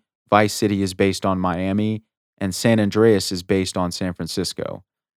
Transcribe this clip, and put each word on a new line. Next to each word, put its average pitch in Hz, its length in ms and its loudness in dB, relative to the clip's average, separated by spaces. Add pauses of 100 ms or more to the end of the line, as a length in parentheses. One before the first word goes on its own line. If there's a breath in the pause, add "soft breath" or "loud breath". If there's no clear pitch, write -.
(300)
Vice 104 240 4
City 101 280 0
is 95 120 -2
based 98 320 0
on 95 140 0
Miami, 95 640 -2 (340)
and 95 180 -4
San 113 240 2
Andreas 104 540 4
is 87 100 -6
based 95 320 -2
on 90 160 -2
San 90 220 -6
Francisco. - 720 -8 (340)